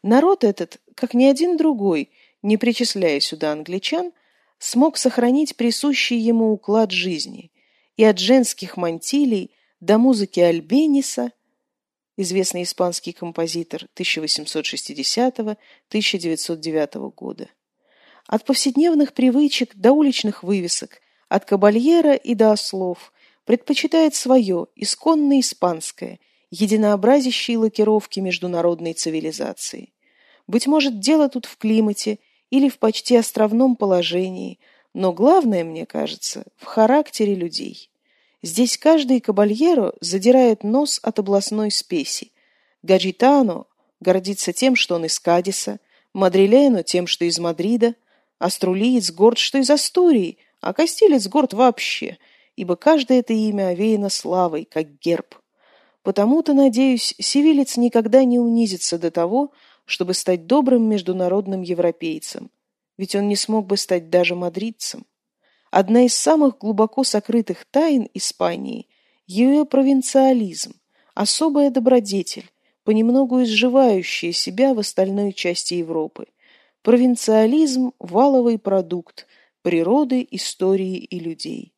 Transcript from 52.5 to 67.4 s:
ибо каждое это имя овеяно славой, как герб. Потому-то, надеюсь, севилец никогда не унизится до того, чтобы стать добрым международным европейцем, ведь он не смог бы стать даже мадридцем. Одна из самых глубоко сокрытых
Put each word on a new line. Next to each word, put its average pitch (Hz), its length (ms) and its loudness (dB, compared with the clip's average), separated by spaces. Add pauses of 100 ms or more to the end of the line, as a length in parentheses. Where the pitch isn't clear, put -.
ибо 180 180 -4
каждое 262 460 2
это 233 120 -4
имя 208 360 -2
овеяно 202 400 0
славой, 165 560 -2
как 151 340 -8
герб. - 380 -4 (640)
Потому-то, 240 500 0
надеюсь, 262 680 2
севилец 285 560 2
никогда 240 480 4
не 247 160 2
унизится 226 580 -2
до 165 140 -4
того, 214 400 -2 (320)
чтобы 180 300 -4
стать 175 320 -2
добрым 247 420 2
международным 185 760 -2
европейцем, 170 880 -6 (440)
ведь 196 200 -6
он 202 100 0
не 202 80 0
смог 214 320 -2
бы 196 100 -2
стать 175 320 -4
даже 175 280 0
мадридцем. 190 680 -10 (680)
Одна 214 320 4
из 240 100 2
самых 302 440 2
глубоко 220 440 -2
сокрытых 214 600 -2